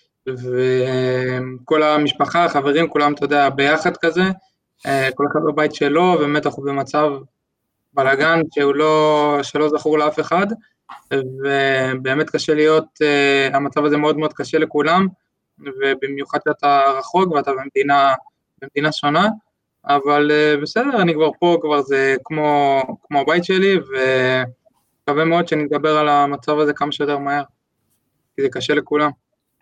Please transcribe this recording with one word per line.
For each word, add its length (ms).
וכל 1600
המשפחה, 640
החברים, 440
כולם, 260
אתה 100
יודע, 240
ביחד 480
כזה, 260
אה, 280
כל 180
אחד 140
בבית 280
שלו, 440
באמת 280
אנחנו 160
במצב 480
בלגן 460
שהוא 200
לא, 680
שלא 260
זכור 300
לאף 220
אחד, 260
ובאמת 1200
קשה 240
להיות, 300
אה, 500
המצב 320
הזה 120
מאוד 220
מאוד 140
קשה 260
לכולם, 480
ובמיוחד 840
שאתה 360
רחוק 340
ואתה 200
במדינה, 640
במדינה 300
שונה, 360
אבל, 420
אה, 320
בסדר, 400
אני 120
כבר 160
פה, 200
כבר 220
זה 420
כמו, 580
כמו 120
הבית 240
שלי, 320
ומקווה 1500
מאוד 240
שנתגבר 480
על 120
המצב 500
הזה 140
כמה 200
שיותר 260
מהר, 240
כי 60
זה 60
קשה 260
לכולם. 360